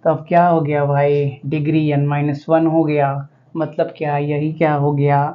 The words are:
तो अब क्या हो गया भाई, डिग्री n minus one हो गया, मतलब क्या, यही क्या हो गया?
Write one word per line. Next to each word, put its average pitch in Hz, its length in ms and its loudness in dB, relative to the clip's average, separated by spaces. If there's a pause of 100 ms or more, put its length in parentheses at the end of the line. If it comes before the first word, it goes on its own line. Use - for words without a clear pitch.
तो 170 60 2
अब 151 180 -2
क्या 175 200 4
हो 165 140 4
गया 147 240 0
भाई, 143 600 0
डिग्री 156 340 0 (120)
n 143 160 0
minus 147 420 -2
one 160 180 2
हो 160 160 2
गया, 147 240 0 (480)
मतलब 160 420 -4
क्या, 147 220 -4
यही 147 340 -2
क्या 156 220 0
हो 143 180 0
गया? 143 240 2 (180)